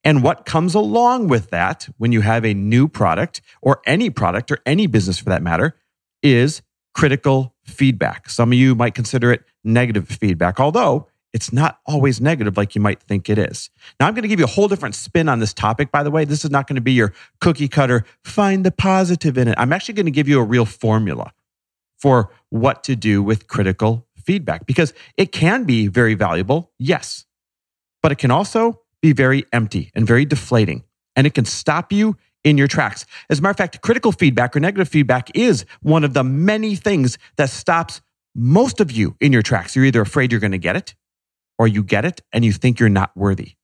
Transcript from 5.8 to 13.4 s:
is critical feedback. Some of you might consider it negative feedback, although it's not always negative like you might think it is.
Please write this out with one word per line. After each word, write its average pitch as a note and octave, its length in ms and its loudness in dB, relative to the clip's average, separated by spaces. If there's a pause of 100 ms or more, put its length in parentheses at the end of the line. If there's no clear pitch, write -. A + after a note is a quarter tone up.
is C3+ 400 2 (320)
critical C3+ 680 0
feedback. - 720 -4
Some A#2+ 200 2
of B2 60 4
you C3 160 4
might A#2 220 -2
consider A#2+ 360 0
it - 120 -2 (200)
negative A2+ 440 0
feedback, F2+ 520 -2
although D3+ 480 0 (240)
it's - 220 -6
not D3 320 -2
always C3+ 340 0
negative A#2 380 -2
like G#2 160 -2
you G#2 80 -2
might G#2 220 0
think G2+ 260 -4
it G#2 80 2
is. - 320 -4 (300)